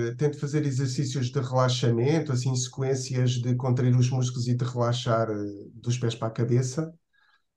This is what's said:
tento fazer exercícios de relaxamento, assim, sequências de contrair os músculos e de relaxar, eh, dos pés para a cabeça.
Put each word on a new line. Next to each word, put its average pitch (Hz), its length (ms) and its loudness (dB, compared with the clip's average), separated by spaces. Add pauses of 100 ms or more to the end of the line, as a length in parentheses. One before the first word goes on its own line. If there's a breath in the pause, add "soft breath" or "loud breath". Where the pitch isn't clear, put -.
(160)
tento 143 220 0
fazer 143 280 -2
exercícios 131 640 -2
de 143 100 -2
relaxamento, 127 880 2
assim, 127 240 0
sequências 127 840 0
de 123 160 0
contrair 123 400 2
os 123 140 4
músculos 127 380 -2
e 123 60 2
de 123 100 -2
relaxar, 120 680 0
eh, 104 40 -2 (400)
dos 120 240 -4
pés 113 160 -2
para 113 140 -4
a - 20 -2
cabeça. 127 640 0 (640)